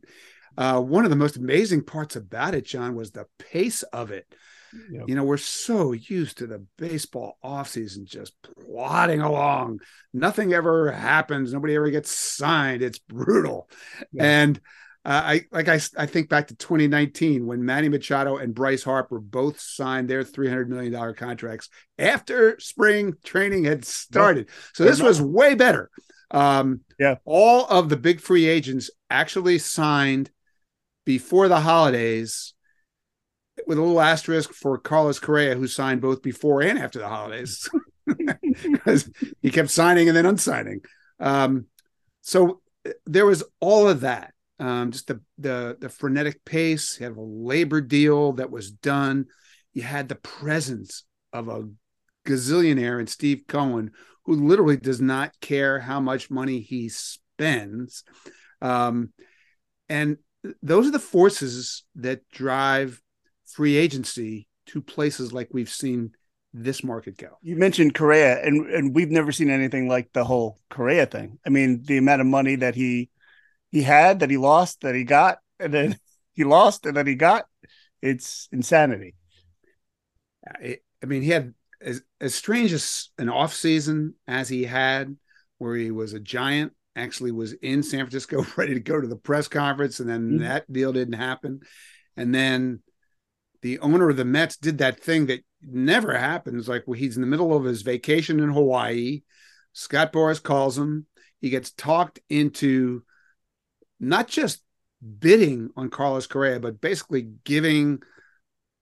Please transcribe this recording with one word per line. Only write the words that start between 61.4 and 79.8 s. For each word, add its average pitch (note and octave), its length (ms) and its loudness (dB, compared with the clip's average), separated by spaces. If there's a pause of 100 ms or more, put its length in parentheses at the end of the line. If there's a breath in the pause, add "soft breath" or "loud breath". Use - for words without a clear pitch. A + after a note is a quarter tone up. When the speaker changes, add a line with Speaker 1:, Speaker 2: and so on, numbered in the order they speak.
Speaker 1:
that B2+ 340 -8
drive C3+ 720 -2 (440)
free D3 300 0
agency B2+ 720 -2 (200)
to - 140 -10
places C#3+ 520 -6
like B2 180 -10
we've A#2+ 180 -6
seen A#2+ 440 -6 (420)
this B2+ 300 -8
market A2+ 320 -10
go. - 260 -20
Speaker 2:
You E3 140 -10
mentioned E3+ 380 4
Correa, D3+ 500 6
and, D3+ 260 2
and C#3 240 0
we've D#3+ 160 2
never D#3 220 2
seen D3 180 0
anything C3+ 380 0
like B2+ 240 -2
the B2 120 0
whole A#2+ 360 -2 (100)
Correa C3+ 360 2
thing. G#2 380 -10
I - 40 -4
mean, C3 340 2
the C#3 160 0
amount C3+ 220 6
of C3 80 2
money C3+ 280 2
that B2 200 -2
he, B2 340 -2 (600)
he D3+ 120 2
had, D#3 380 6
that F#3+ 100 2
he C#3 60 2
lost, D3+ 460 2
that C3 120 -2
he B2+ 80 -2
got, D3+ 360 4 (200)
and D#3+ 140 -6
then D3+ 260 0 (180)
<laughs> - 180 -20
he D3+ 100 -2
lost, F3+ 400 6
and D3 100 -4
then C#3+ 120 -2
he C#3 80 0
got, E3+ 320 2 (560 soft breath)
it's - 500 -6
insanity. B2+ 640 2 (1300)